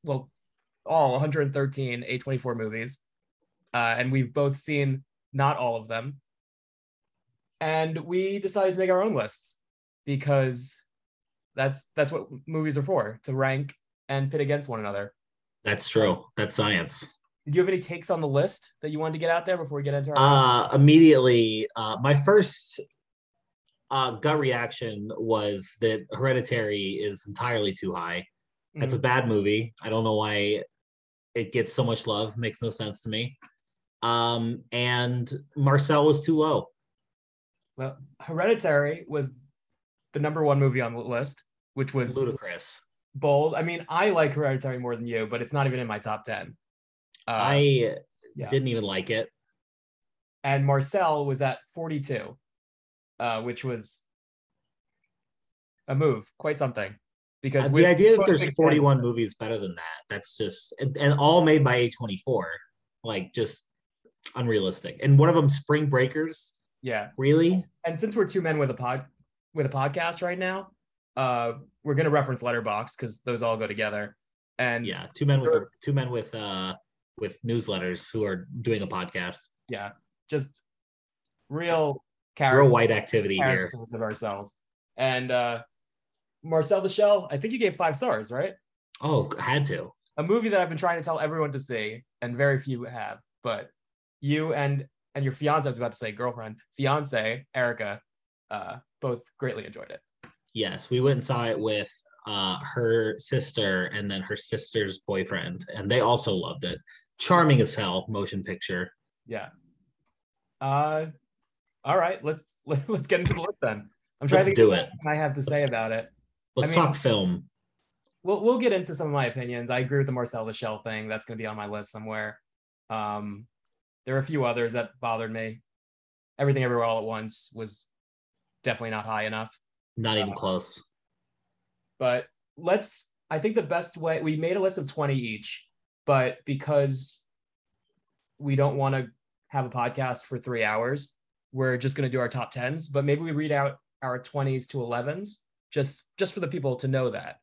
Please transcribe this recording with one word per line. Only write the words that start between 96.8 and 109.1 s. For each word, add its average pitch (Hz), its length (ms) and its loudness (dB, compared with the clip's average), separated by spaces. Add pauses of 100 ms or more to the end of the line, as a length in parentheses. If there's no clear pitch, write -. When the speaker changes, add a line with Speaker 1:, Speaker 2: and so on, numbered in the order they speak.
Speaker 1:
Erica, 113 480 -2 (480)
uh, 104 280 -10 (240)
both 123 200 -4 (160)
greatly 117 300 -6
enjoyed - 240 -16
it. - 100 -14 (520)
Speaker 2:
Yes, 95 360 -6
we 127 100 0
went 135 180 4
and 110 60 -6
saw 120 220 -2
it 107 140 -2
with, 107 320 -2 (340)
uh, 98 380 -4
her 113 560 0
sister 98 720 -2
and 101 160 -6
then 98 140 -6
her 104 120 -6
sister's 104 640 -4
boyfriend, 92 640 -6 (120)
and 98 160 -4
they 127 80 4
also 113 340 2
loved 85 300 -4
it. 90 160 -8 (400)
Charming 156 420 6
as - 140 2
hell, 92 340 -2
motion 98 340 -6
picture. 90 480 -8 (360)